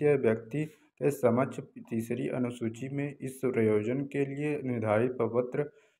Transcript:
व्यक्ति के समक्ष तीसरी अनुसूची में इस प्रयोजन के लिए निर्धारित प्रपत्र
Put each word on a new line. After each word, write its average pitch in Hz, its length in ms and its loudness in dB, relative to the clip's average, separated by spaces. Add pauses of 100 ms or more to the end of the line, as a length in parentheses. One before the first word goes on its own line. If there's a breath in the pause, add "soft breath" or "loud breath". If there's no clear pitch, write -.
व्यक्ति 139 640 2
के - 460 -4
समक्ष 127 480 2
तीसरी 120 680 -6
अनुसूची 120 600 -4
में 143 320 -4
इस 131 240 -10
प्रयोजन 113 560 2
के 139 240 -2
लिए 143 360 -4
निर्धारित 117 500 2
प्रपत्र 123 520 0 (360 soft breath)